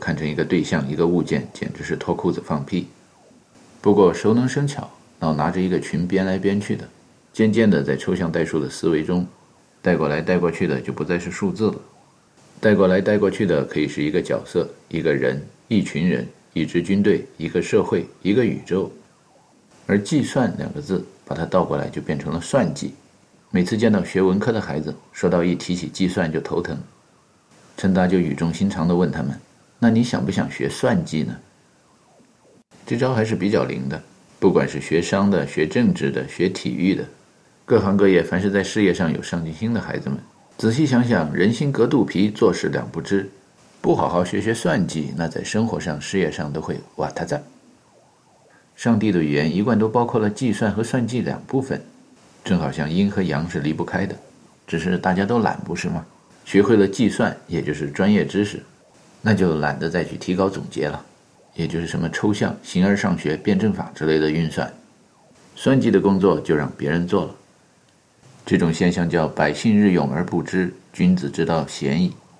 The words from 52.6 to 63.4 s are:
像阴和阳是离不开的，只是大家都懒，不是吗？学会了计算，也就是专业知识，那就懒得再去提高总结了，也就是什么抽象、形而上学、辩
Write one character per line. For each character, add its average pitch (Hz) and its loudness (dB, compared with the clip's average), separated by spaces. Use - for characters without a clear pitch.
像 76 -4
阴 98 2
和 101 -2
阳 80 -2
是 85 -4
离 73 -2
不 85 -2
开 92 -4
的， - -8
只 - -4
是 92 -2
大 92 0
家 98 0
都 120 0
懒， - 0
不 87 -8
是 87 -4
吗？ 82 -6
学 98 4
会 113 6
了 101 6
计 98 2
算， 104 -2
也 82 -4
就 73 -4
是 73 -6
专 95 2
业 98 4
知 98 0
识， - -10
那 110 2
就 87 2
懒 73 -2
得 80 -4
再 85 -2
去 - -8
提 - -4
高 95 2
总 - -6
结 73 -4
了， - -8
也 82 -4
就 82 -4
是 85 -6
什 - -6
么 82 -2
抽 107 0
象、 101 -2
形 92 0
而 101 4
上 92 0
学、 78 -2
辩 98 0